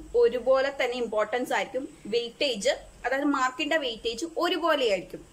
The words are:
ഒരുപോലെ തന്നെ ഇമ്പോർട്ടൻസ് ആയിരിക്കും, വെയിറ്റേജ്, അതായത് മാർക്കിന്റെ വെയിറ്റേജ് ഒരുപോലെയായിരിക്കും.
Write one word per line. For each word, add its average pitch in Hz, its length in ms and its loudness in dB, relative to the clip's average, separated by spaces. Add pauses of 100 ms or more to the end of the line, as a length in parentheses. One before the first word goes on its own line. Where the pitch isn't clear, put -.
(200)
ഒരുപോലെ 262 580 4
തന്നെ 247 260 0
ഇമ്പോർട്ടൻസ് 214 520 0
ആയിരിക്കും, 226 280 -2 (300)
വെയിറ്റേജ്, 240 580 0 (340)
അതായത് 277 300 0
മാർക്കിന്റെ 277 480 0
വെയിറ്റേജ് 233 420 -4 (160)
ഒരുപോലെയായിരിക്കും. 285 800 0 (100)